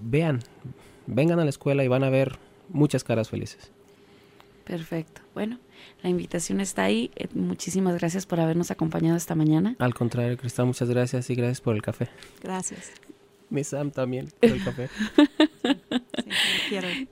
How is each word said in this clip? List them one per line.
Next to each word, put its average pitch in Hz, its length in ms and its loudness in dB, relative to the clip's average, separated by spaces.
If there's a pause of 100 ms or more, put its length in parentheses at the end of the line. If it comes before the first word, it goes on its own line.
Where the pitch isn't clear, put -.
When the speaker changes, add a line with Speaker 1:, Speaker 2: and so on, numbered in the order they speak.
Speaker 1:
vean, 139 380 0 (680)
vengan 156 320 2
a 165 60 4
la 143 40 2
escuela 139 340 0
y 131 40 2
van 131 160 4
a 135 80 2
ver 135 260 2 (320)
muchas 143 340 2
caras 113 280 0
felices. - 400 -8 (920)
Speaker 2:
Perfecto. 165 560 -8 (120)
Bueno, 220 240 -6 (460)
la 180 60 0
invitación 180 520 -2
está 196 220 -2
ahí. 220 320 0
Eh, 190 180 -8
muchísimas 180 640 0
gracias 175 300 -2
por 175 120 0
habernos 165 300 0
acompañado 165 480 0
esta 170 160 -6
mañana. 160 460 2
Speaker 1:
Al 123 160 0
contrario, 120 420 -2
Cristal, 123 300 -2
muchas 123 220 0
gracias 123 420 0
y - 20 0
gracias 123 260 0
por 113 160 0
el 104 60 -2
café. - 260 -4 (360)
Speaker 3:
Gracias. - 480 -8 (560)
Speaker 1:
Mi 139 160 -2
Sam 143 280 -4
también, 127 360 -4 (120)
por 226 120 8
el 202 120 -2
café. 123 300 -6
Speaker 3:
<laughs> - 60 -14 (1300)
Sí, 208 60 -10
sí, - 380 0
quiero 185 180 -4 (240)